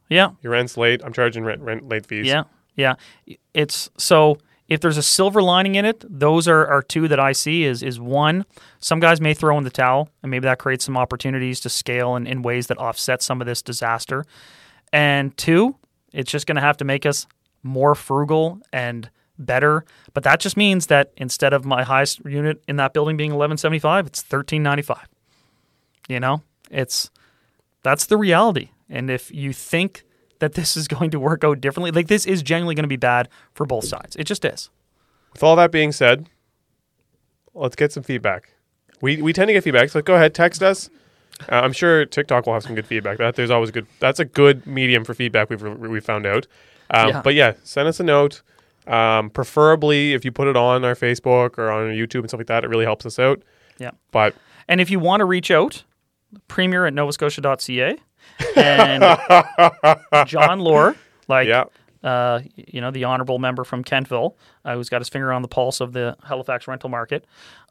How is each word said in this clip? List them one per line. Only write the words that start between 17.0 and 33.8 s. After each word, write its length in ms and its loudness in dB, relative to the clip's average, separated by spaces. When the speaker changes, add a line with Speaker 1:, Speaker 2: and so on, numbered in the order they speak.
Speaker 1:
us 220 -2
more 320 0
frugal 680 -2
and 380 -8
better. 460 0
But 100 -4
that 160 4
just 160 -6
means 300 2
that 320 2
instead 340 0
of 140 0
my 160 0
highest 420 -2
unit 420 -4
in 100 -4
that 180 -2
building 240 -2
being 140 -4
eleven 260 -2
seventy-five, 480 0
it's 160 -12
thirteen 400 -4
ninety-five. 440 -4
You 120 -6
know, 220 -4
it's, 400 -6
that's 240 0
the 100 2
reality. 520 2
And 220 -8
if 240 -6
you 180 -8
think 520 -6
that 160 -2
this 220 -4
is 100 -6
going 240 -2
to 80 -4
work 240 0
out 180 2
differently, 300 -4
like, 160 0
this 200 2
is 180 0
genuinely 320 -2
gonna 100 -2
be 100 -4
bad 320 0
for 120 -6
both 200 -6